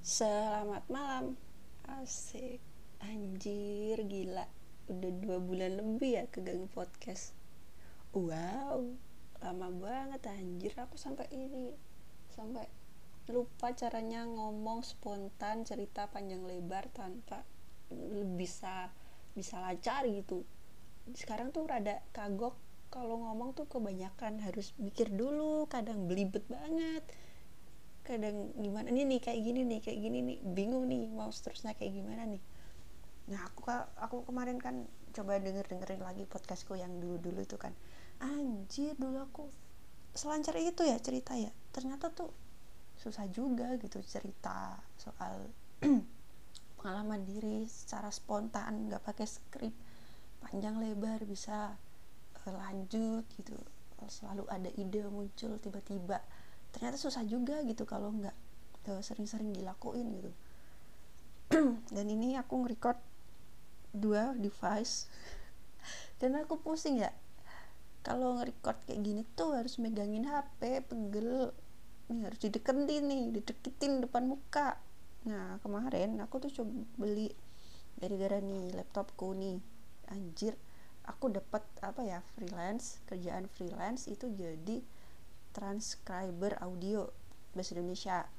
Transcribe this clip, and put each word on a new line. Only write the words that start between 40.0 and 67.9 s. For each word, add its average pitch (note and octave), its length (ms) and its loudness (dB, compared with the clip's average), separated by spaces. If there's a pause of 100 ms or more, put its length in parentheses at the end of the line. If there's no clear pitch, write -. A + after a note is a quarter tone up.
selancar D4+ 400 2
itu E4+ 320 6
ya A#3+ 80 8
cerita B3+ 400 0
ya. A3+ 160 2 (160)
Ternyata C4+ 400 -2
tuh E4 240 -2 (640)
susah G#3 320 -2
juga B3 480 2
gitu G3+ 240 -2
cerita F#3+ 800 -4 (160)
soal F#3+ 560 -4 (320)
<clears throat> - 0 - (960)
pengalaman G3+ 480 0
diri G#3+ 400 0
secara G#3 400 -4
spontan, G#3+ 800 0
nggak G3+ 160 -2
pakai G#3+ 240 0
skrip, - 480 -4 (640)
panjang G#3+ 400 0
lebar A3 480 2
bisa, G#3 480 -2 (640)
eh, F#3+ 160 -2
lanjut G#3 800 2
gitu. - 160 -6 (560)
Selalu G3+ 400 -4
ada F#3 320 0
ide G3+ 320 2
muncul G#3 480 -2
tiba-tiba. G3 640 -2 (440)
Ternyata B3 320 -2
susah B3+ 240 0
juga B3 400 2
gitu A3+ 240 0
kalau G#3 240 0
nggak, G3+ 240 -2 (560)
eh, G3 100 0
sering-sering G#3+ 540 0
dilakuin G#3+ 500 -2 (140)
gitu. F#3+ 100 -4 (1160)
<clears throat> B3 460 8
Dan G3+ 180 2
ini A#3+ 240 4
aku B3+ 260 2
nge-record A#3+ 380 4 (880)
dua G#3+ 460 4
device. - 720 2 (540)
<laughs> - 580 -4
Karena C4+ 240 4
aku D#4+ 160 0
pusing D#4 400 4
ya. G3+ 100 4 (960)